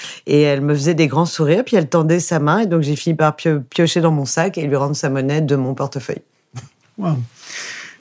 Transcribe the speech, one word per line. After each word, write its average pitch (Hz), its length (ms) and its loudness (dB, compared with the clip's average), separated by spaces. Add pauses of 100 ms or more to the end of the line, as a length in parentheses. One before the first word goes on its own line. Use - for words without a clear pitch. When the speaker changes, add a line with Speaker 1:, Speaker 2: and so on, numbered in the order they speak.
(280)
Speaker 1:
Et 147 140 4
elle 143 200 2
me 147 140 2
faisait 147 180 0
des 156 140 2
grands 147 180 2
sourires, 160 400 0
puis 233 100 -2
elle 170 140 2
tendait 165 300 2
sa 160 200 -2
main. 151 200 2
Et 226 80 0
donc, 170 160 2
j'ai 147 120 0
fini 165 200 -2
par 151 200 2
pio-, 151 260 -2
piocher 170 380 0
dans 165 120 4
mon 143 140 0
sac 170 320 -2
et 151 100 -4
lui 139 80 0
rendre 143 200 0
sa 143 140 -4
monnaie 135 320 0
de 143 140 2
mon 135 180 -2
portefeuille. 139 480 -6 (800)
Speaker 2:
Waouh. 165 180 0 (840)